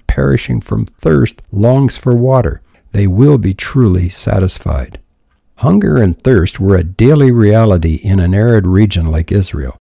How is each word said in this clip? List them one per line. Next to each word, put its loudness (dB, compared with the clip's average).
perishing -2
from -6
thirst -2
longs 0
for -2
water. 0
They 0
will 2
be -2
truly 0
satisfied." -6
Hunger 0
and 0
thirst 0
were 2
a 0
daily 2
reality 2
in 0
an 0
arid 2
region 0
like -4
Israel. -4